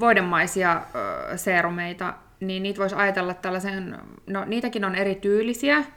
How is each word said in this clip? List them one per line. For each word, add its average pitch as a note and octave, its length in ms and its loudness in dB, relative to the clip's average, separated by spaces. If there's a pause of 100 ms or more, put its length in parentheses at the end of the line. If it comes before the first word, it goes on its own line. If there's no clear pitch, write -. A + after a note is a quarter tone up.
voidemaisia, F3+ 840 4 (500)
ö, F3+ 60 -6
seerumeita, F3 760 -2 (260)
niin F#3+ 220 -4
niitä G3 180 -4
voisi G3 140 0
ajatella F#3+ 400 2
tällaisen, F#3 640 -6 (280)
no G3 180 -4
niitäkin A#3 400 -2
on F#3 100 -2
erityylisiä, G#3+ 920 2 (120)